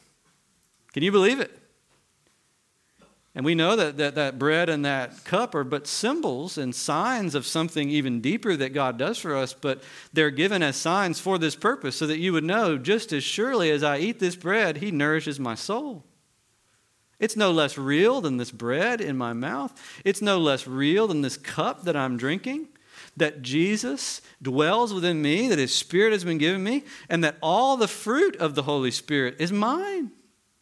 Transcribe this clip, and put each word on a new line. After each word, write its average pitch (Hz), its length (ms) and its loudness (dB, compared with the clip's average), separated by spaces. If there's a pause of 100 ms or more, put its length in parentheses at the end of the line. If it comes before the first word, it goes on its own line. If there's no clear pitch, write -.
(920)
Can 143 100 0
you 196 80 2
believe 208 300 6
it? - 100 -4 (1800)
And 127 100 -6
we 160 100 2
know 165 220 4
that, 151 220 0
that, 143 180 0
that 135 240 -2
bread 156 300 2
and 147 160 0
that 135 400 -4
cup 220 280 0
are 143 120 0
but 135 220 -4
symbols 208 720 -4
and 131 160 -4
signs 185 600 -2
of 135 100 -2
something 160 440 -2
even 135 320 0
deeper 185 340 0
that 135 140 -2
God 131 280 -2
does 170 200 -2
for 151 180 -4
us, 131 180 -2
but 135 300 -4 (300)
they're 151 180 4
given 180 320 0
as 139 140 0
signs 175 420 0
for 190 180 0
this 160 160 0
purpose, 214 440 -2
so 160 100 -2
that 156 120 -2
you 180 120 0
would 156 140 2
know, 185 320 2
just 196 340 0
as 139 140 -2
surely 208 460 2
as 147 120 2
I 143 140 2
eat 220 220 -2
this 175 180 0
bread, 180 400 0
he 190 120 -4
nourishes 151 480 0
my 123 160 -4
soul. 226 520 -6 (1120)
It's 220 160 0
no 208 160 4
less 151 260 2
real 165 440 2
than 139 160 0
this 120 140 -4
bread 151 500 -2
in 147 160 -4
my 117 160 -4
mouth. 208 400 -6 (320)
It's 196 160 0
no 202 180 2
less 143 260 2
real 147 420 2
than 160 140 0
this 131 140 -2
cup - 480 -4
that 170 140 0
I'm 131 180 0
drinking, 190 540 -4 (480)
that 151 240 0
Jesus 202 800 -2 (200)
dwells 165 520 2
within 175 280 0
me, 170 280 2
that 175 100 4
his 131 160 0
Spirit 214 380 2
has 196 100 -2
been 170 140 -2
given 180 260 0
me, 247 220 -2 (240)
and 165 120 2
that 151 200 2
all 226 340 4
the 226 140 2
fruit 240 480 0
of 156 180 -2
the 143 80 2
Holy 135 280 0
Spirit 127 480 -2
is 175 120 -2
mine 277 600 -2 (500)